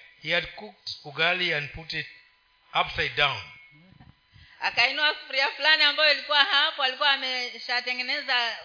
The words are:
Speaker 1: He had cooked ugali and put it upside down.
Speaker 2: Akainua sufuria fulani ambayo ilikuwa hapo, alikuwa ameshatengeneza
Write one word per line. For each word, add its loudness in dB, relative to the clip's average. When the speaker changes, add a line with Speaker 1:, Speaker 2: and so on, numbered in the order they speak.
Speaker 1:
He -2
had 0
cooked -16
ugali 0
and -4
put -12
it -6
upside -4
down. 2
Speaker 2:
Akainua 2
sufuria 0
fulani 4
ambayo 4
ilikuwa 2
hapo, 2
alikuwa 2
ameshatengeneza -4